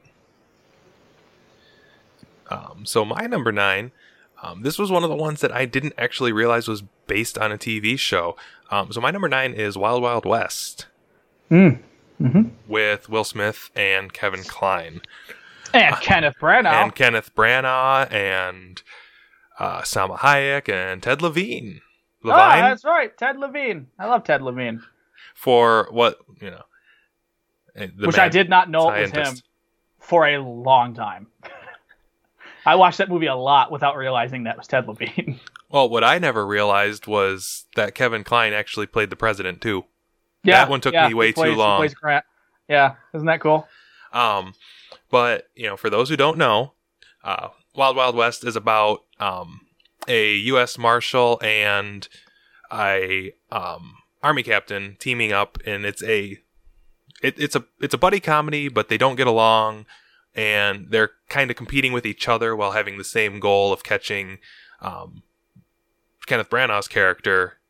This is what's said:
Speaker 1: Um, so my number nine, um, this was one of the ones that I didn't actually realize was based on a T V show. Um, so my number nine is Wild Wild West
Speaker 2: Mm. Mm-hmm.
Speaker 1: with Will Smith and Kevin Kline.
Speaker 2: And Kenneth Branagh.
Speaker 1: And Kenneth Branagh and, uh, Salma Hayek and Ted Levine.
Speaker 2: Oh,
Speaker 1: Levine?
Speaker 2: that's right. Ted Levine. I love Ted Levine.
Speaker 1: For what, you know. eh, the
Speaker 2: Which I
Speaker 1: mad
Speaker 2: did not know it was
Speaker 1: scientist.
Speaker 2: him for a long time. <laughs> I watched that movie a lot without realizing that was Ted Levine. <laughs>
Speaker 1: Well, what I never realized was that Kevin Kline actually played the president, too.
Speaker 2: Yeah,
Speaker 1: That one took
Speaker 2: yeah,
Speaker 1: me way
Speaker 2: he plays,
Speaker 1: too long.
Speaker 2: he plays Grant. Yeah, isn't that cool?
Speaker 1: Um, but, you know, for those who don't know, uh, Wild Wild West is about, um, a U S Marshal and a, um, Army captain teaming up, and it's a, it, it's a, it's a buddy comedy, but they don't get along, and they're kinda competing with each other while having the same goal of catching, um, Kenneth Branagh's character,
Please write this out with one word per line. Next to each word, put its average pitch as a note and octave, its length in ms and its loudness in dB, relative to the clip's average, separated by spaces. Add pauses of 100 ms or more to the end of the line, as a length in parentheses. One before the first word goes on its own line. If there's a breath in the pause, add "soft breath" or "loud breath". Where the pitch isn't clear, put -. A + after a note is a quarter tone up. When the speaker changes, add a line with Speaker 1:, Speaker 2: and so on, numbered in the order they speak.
(2500 soft breath)
Speaker 1:
Um, - 360 -14
so A2 200 0
my A#2 220 -6
number D3+ 240 -4
nine, G2+ 400 -2 (520 soft breath)
um, F2 200 -16
this D3 140 -4
was G3+ 140 -2
one F3 120 0
of E3 60 -2
the D3 60 -6
ones D3+ 260 -6
that C3+ 100 0
I B2 140 -4
didn't C3+ 320 -6
actually A#2+ 340 -4
realize A#2 360 0
was G#2+ 140 -6 (260)
based G#2+ 300 -4
on G#2+ 140 -2
a G#2 60 -8
T A2 220 -6
V A2 160 -2
show. F2 400 -2 (340 loud breath)
Um, G2+ 220 -4
so A2 100 -8
my C3 100 0
number F#3+ 180 -4
nine C3 240 -2
is G#2 240 -6
Wild A2+ 240 0
Wild A#2+ 240 -2
West - 600 -4 (640)
Speaker 2:
Mm. E3+ 300 6 (420)
Mm-hmm. D#3 220 4 (240)
Speaker 1:
with G#2+ 420 0
Will A2 140 0
Smith G#2+ 520 -6
and G2 380 -2
Kevin F#2+ 300 -6
Kline. F2 580 -4 (720 loud breath)
Speaker 2:
And F3 240 6
Kenneth D#3 420 0
Branagh. G3 320 4
Speaker 1:
And A2 240 2
Kenneth A#2 400 0
Branagh C3 760 2
and, F#2 720 -4 (800 soft breath)
uh, F2+ 220 -6
Salma F#2+ 380 -4
Hayek C#3 500 2
and F#2 320 -4
Ted C3+ 200 -2
Levine. E3 580 -4 (440)
Speaker 2:
Oh, - 60 -4
Speaker 1:
Levine? F#4 320 6
Speaker 2:
that's B3+ 240 2
right. D4+ 320 0
Ted C4 200 -4
Levine. C4 500 -8 (100)
I F#3+ 100 -10
love A#3 160 0
Ted C#3+ 180 0
Levine. B2 400 -6 (520 soft breath)
Speaker 1:
For A#2 580 4
what, A#2 280 2 (220)
you G2 100 -14
know. - 120 -20 (1120)
eh, G2 200 -12
the G2+ 120 -4
Speaker 2:
Which E3 120 2
I F#3+ 60 8
Speaker 1:
mad E3+ 80 2
Speaker 2:
did F#3 160 4
not F3+ 200 4
know D#3+ 220 4
it G#2 100 0
was G2 100 -2
Speaker 1:
scientist. C#3 260 -4
Speaker 2:
him B2 60 -20 (560)
for E3 280 4
a C#3+ 120 2
long B2 540 2
time. G#2 340 -10 (140)
<laughs> - 1200 -16
I D#3 100 6
watched A#3 240 6
that G3 100 -2
movie E3+ 180 -2
a C3 80 -2
lot C3+ 360 2
without C#3+ 260 -2
realizing B2+ 460 -4
that A2 140 -6
was - 100 -20
Ted B2 200 0
Levine. A2+ 580 -8
<laughs> - 40 -20 (240)
Speaker 1:
Well, C#3 140 4
what A2+ 160 2
I C#3+ 160 6
never A#2+ 260 0
realized G#2 600 0
was G2 560 -2 (140)
that G#2 180 -2
Kevin A2+ 300 -2
Kline A#2 260 0
actually G#2 360 -6
played G#2 220 -2
the G2 60 -12
president, G2 460 -4
too. G2+ 240 -4 (580)
Speaker 2:
Yeah, F#3 120 6 (100)
Speaker 1:
That B2+ 40 -2
one C3+ 120 -2
took - 120 -2
Speaker 2:
yeah, D#3+ 140 4
Speaker 1:
me A#2 60 0
way A2+ 140 4
Speaker 2:
he A2+ 40 4
plays, D#3+ 220 0
Speaker 1:
too - 40 -4
long. G#2 200 4
Speaker 2:
he G2 100 2
plays C#3 60 -6
Grant. D3 320 -2 (420)
Yeah, C#3 280 4 (180)
isn't D#3 120 -6
that D#3+ 140 2
cool? D#3 260 2 (460 soft breath)
Speaker 1:
Um, G2+ 420 0 (560 soft breath)
but, A#2+ 460 2
you A#2 120 -8
know, G2 100 -8
for - 120 -2
those A#2 200 0
who D#3 80 -4
don't D3+ 200 2
know, B2+ 360 2 (500 soft breath)
uh, - 240 -8 (260)
Wild C3+ 220 2
Wild B2+ 220 0
West A#2 260 0
is A#2 140 -4
about, G#2+ 460 2 (180)
um, F2+ 400 -8 (480)
a G#2+ 260 2
U B2 240 0
S B2 180 -2
Marshal A#2+ 640 2
and G#2 640 -2 (640 soft breath)
a, F#2+ 640 -2 (180)
um, F2 460 -10 (260)
Army C#3+ 220 0
captain G2+ 560 -4
teaming A#2+ 320 -4
up, G2+ 340 -2
and G#2 200 -6
it's G2+ 180 -8
a, G#2 340 -2 (840)
it, C3+ 160 -4
it's D3 160 -4
a, B2+ 80 -2 (160)
it's - 140 -6
a C#3 40 -2
buddy F#3+ 220 2
comedy, D3+ 480 -2
but A#2 220 -4
they A2 80 -2
don't B2+ 180 0
get B2+ 120 0
along, A2 580 2 (500 soft breath)
and G2+ 540 -2
they're A2 220 0 (180)
kinda C3 240 -2
competing B2+ 400 -4
with A#2+ 120 -4
each G#2+ 220 -8
other A2+ 300 -2
while G2+ 160 -2
having G2+ 240 -4
the G2 80 -14
same G#2 340 -4
goal G2+ 320 2
of - 140 -6
catching, G2 520 -6 (440 soft breath)
um, F2 420 -14 (1040)
Kenneth A#2 240 -2
Branagh's A#2 360 0
character, F#2 720 0 (120)